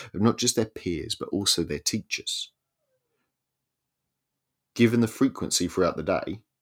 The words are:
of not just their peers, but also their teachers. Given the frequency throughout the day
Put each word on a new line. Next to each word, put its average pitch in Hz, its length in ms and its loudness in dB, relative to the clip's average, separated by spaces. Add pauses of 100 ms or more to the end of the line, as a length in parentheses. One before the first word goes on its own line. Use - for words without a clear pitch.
(140)
of 90 60 -2
not 110 180 4
just 120 180 0
their 117 80 2
peers, - 500 -6
but - 140 -8
also 92 340 0
their 80 160 -2
teachers. - 720 -6 (2250)
Given 120 260 6
the 117 80 4
frequency - 600 0
throughout 87 280 0
the 80 60 -6
day 95 380 -2 (220)